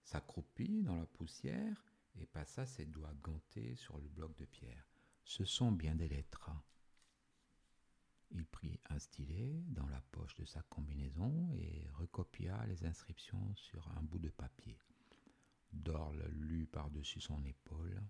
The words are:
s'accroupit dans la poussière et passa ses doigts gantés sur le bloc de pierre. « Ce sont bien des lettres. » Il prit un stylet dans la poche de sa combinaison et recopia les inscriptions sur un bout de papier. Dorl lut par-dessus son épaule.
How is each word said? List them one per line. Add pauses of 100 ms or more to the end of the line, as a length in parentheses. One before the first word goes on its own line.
s'accroupit
dans
la
poussière (300)
et
passa
ses
doigts
gantés
sur
le
bloc
de
pierre. « (340)
Ce
sont
bien
des
lettres. » (1800)
Il
prit (100)
un
stylet
dans
la
poche
de
sa
combinaison
et
recopia
les
inscriptions
sur
un
bout
de
papier. (920)
Dorl
lut
par-dessus
son
épaule.